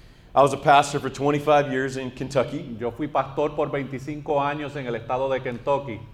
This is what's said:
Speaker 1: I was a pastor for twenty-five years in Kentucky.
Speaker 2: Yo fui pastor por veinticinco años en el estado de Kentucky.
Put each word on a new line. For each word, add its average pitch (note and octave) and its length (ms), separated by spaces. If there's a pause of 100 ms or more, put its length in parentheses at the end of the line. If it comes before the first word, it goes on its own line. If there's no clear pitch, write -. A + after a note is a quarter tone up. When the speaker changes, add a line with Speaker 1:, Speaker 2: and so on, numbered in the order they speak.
(340)
Speaker 1:
I B2+ 80
was C#3+ 120
a C#3+ 40
pastor C#3+ 440
for C3 80
twenty-five C#3+ 640
years C3 240
in C3 120
Kentucky. C3 680
Speaker 2:
Yo A#2+ 120
fui D3 160
pastor D3 420
por D3+ 200
veinticinco C#3+ 720
años C#3+ 380
en C3 100
el A#2 80
estado B2+ 340
de C3 120
Kentucky. C3 580 (140)